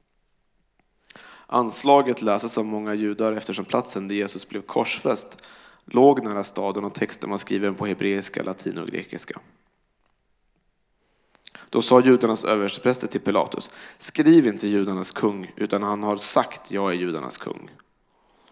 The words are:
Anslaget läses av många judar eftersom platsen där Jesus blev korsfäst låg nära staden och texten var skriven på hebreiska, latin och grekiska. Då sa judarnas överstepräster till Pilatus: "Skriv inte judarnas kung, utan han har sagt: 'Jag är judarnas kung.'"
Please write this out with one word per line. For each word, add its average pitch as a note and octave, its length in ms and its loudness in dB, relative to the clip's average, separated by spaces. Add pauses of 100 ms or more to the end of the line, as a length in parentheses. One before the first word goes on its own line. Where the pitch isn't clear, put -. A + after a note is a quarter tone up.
(1500)
Anslaget B2 760 4
läses A2 360 0
av A2 60 0
många G#2+ 300 -4
judar G#2+ 380 -2
eftersom G#2+ 320 -6
platsen G2 440 -4
där G2+ 60 -4
Jesus G2 340 -4
blev G2+ 140 -10
korsfäst - 800 -4 (420)
låg C3+ 400 6
nära G2+ 200 -4
staden G2+ 400 -4
och G2+ 100 -6
texten - 360 -6
var G2 80 -2
skriven G2 360 -2
på G#2 120 -6
hebreiska, G2 560 -4
latin F#2 360 -8
och E2+ 100 -8
grekiska. - 520 -10 (2250)
Då A#2 120 0
sa B2+ 180 8
judarnas B2 440 4
överstepräster A2 600 0
till - 140 -4
Pilatus: - 500 -2 (280)
"Skriv D#3 480 6
inte G#2 220 -2
judarnas G2 440 0
kung, G2+ 440 -4
utan G2+ 260 -2
han G#2 200 -2
har G#2 140 0
sagt: - 540 -2
'Jag G2 200 -2
är F2+ 60 0
judarnas D#2+ 420 -6
kung.'" - 320 -12 (800)